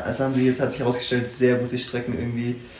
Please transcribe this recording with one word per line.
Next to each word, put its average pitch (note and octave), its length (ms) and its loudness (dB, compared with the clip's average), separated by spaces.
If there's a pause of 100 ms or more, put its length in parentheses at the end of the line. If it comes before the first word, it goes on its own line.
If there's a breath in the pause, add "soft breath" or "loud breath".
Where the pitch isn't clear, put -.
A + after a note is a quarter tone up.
es - 120 -2
haben C3+ 140 0
sie B2+ 120 4
jetzt, B2+ 140 4
hat C3 120 0
sich - 100 -4
herausgestellt, B2 460 0
sehr B2 280 4
gute B2 220 -2
Strecken B2 420 -4
irgendwie, A#2+ 380 -2 (220 loud breath)